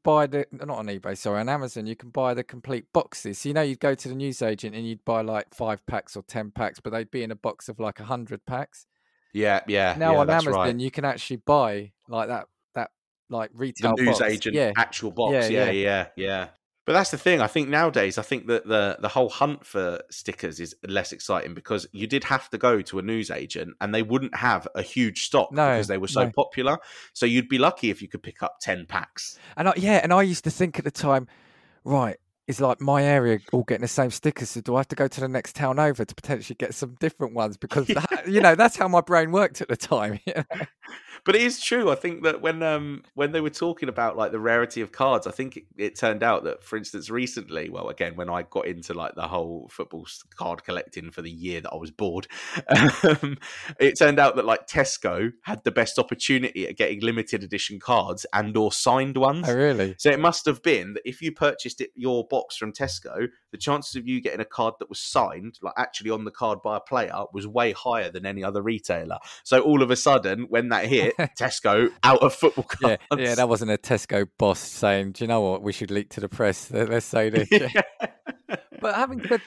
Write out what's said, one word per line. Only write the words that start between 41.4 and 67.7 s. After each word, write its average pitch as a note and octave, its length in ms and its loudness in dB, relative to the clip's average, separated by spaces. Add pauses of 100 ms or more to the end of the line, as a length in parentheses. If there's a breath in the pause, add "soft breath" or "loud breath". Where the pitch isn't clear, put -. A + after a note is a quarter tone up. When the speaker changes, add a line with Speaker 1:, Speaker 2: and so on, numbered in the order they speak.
Speaker 2:
is A#3+ 200 2
true. A#3 300 4
I - 40 4
think E3+ 280 -6
that D#3+ 180 2
when, D#3+ 220 0
um, D3 400 -2 (100)
when C#3+ 200 0
they D#3+ 80 0
were D3+ 80 0
talking E3 400 -4
about, A#2 260 0
like, G#2+ 160 0
the A2 80 -4
rarity A#2 400 2
of G#2 140 -8
cards, C3 340 2
I - 40 -8
think C3+ 260 -8
it, - 60 -18 (140)
it G2+ 220 -4
turned A2 240 0
out G#2 220 2
that, - 180 -6
for - 140 -8
instance, G2+ 320 -12
recently, G#2+ 600 -6
well, F2+ 200 -10
again, E2+ 260 -6
when F2 140 -8
I F2 140 -4
got - 240 -6
into, F2 260 -8
like, E2 220 -8
the E2+ 120 -6
whole E2 420 -6
football - 380 -14
s-, - 160 -18 (120)
card E2+ 280 -6
collecting E2+ 480 -10
for F2 100 -14
the E2 80 -12
year E2+ 300 -8
that D2+ 120 -10
I - 40 -10
was D#2+ 160 -12
bored, F#2+ 360 -6 (280 loud breath)
<laughs> - 120 -10 (360)
um, C#3+ 340 4 (440 loud breath)
it C#3 180 6
turned D3 180 8
out C3+ 200 6
that, A2 80 2
like, A2+ 220 0
Tesco A2+ 640 0 (100)
had G#3+ 220 -8
the - 60 0
best A#2 280 2
opportunity B2 680 0
at - 100 -10
getting G#2 240 0
limited A2+ 420 -2
edition G2 360 -8
cards G2 520 0
and G#2+ 240 0
or G#2+ 160 2
signed C3 460 2
ones. C#3 320 2
Speaker 1:
Oh, A#2+ 60 2
really? A#2 420 2
Speaker 2:
So D3 120 4
it C#3+ 100 4
must E3+ 260 2
have C#3 180 0
been G#2 300 0
that G#2+ 140 -10
if B2+ 140 -10
you D#3+ 120 -6
purchased C3+ 480 -2
it, - 140 -8
your B2 340 0
box - 260 -2
from G#2+ 160 -8
Tesco, A#2 560 -6 (240 soft breath)
the G#2 60 -14
chances C#3+ 400 -4
of A#2+ 100 -10
you B2+ 140 -2
getting G2 180 -6
a A2 60 -6
card A2+ 340 -2
that - 100 -10
was G2 120 -12
signed, G2+ 600 -2
like, F#2+ 160 -8
actually A2 340 -4
on A2 120 -4
the G#2 80 -10
card G#2+ 320 -4
by G#2+ 140 -2
a - 40 -8
player, G#2+ 420 -4 (100)
was G2 120 -8
way A#2+ 280 0